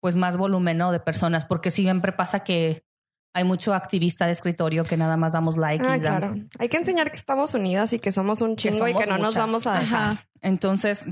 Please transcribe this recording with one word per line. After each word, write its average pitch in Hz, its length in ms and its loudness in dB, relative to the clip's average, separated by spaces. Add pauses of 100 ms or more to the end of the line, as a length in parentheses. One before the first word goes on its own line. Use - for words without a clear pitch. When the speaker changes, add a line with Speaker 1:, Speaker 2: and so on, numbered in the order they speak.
Speaker 1:
pues, 180 160 0
más 180 200 2
volumen, 180 420 2
¿no? 180 120 2
De 175 80 0
personas, 165 460 0
porque 175 260 -2
siempre 185 420 2
pasa 190 300 -2
que 165 400 0 (540)
hay 180 80 2
mucho 185 300 2
activista 175 500 0
de 170 80 2
escritorio 165 520 0
que 160 120 -2
nada 160 220 2
más 160 160 2
damos 160 240 0
like 160 280 0
Speaker 2:
Ah, 262 100 2
Speaker 1:
y - 40 0
dan 156 180 0
Speaker 2:
claro. 202 160 -4 (240)
Hay 240 120 -2
que 311 80 0
enseñar 339 320 0
que - 80 -8
estamos 277 360 -2
unidas 202 380 0
y 233 60 -2
que 202 120 -2
somos 196 300 0
un 226 160 -2
Speaker 1:
Que 214 140 -2
Speaker 2:
chingo 220 180 0
y 240 40 0
Speaker 1:
somos 220 120 2
Speaker 2:
que 202 60 -2
no 190 80 2
nos 220 180 0
Speaker 1:
muchas. 220 100 0
Speaker 2:
vamos 226 200 0
a 196 120 0
dejar. 220 220 0 (120)
Speaker 3:
Ajá. - 160 -8 (120)
Speaker 1:
Entonces, 196 720 0